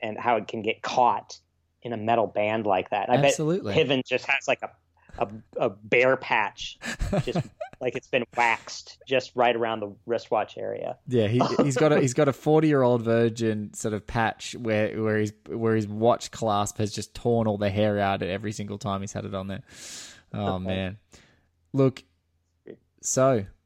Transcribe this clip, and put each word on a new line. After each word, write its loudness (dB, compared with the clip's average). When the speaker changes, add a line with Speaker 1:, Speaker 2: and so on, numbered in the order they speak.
Speaker 1:
and -6
how 0
it -4
can -8
get -4
caught 0
in -8
a -6
metal 2
band -2
like 0
that. -4
I 4
Speaker 2:
Absolutely. 0
Speaker 1:
bet 4
Piven 0
just -4
has, -2
like, 0
a, -10
a, -2
a 0
bare 2
patch, -4
just -2
Speaker 2:
<laughs> -14
Speaker 1:
like -4
it's -10
been 0
waxed -2
just 0
right 4
around -2
the -8
wristwatch -2
area. -8
Speaker 2:
Yeah, 2
he, 2
Speaker 1:
<laughs> 2
Speaker 2:
he's 0
got 6
a, 4
he's 0
got 4
a -2
forty-year-old 4
virgin 0
sort -4
of -6
patch -2
where, 0
where 2
his, 0
where 2
his 2
watch 2
clasp -2
has 0
just -10
torn 0
all 0
the 2
hair 2
out 0
at -4
every -4
single -8
time -4
he's -10
had -8
it -8
on -6
there. -8
Oh, -2
Speaker 1:
Okay. -4
Speaker 2:
man. -4
Look, 2
so 2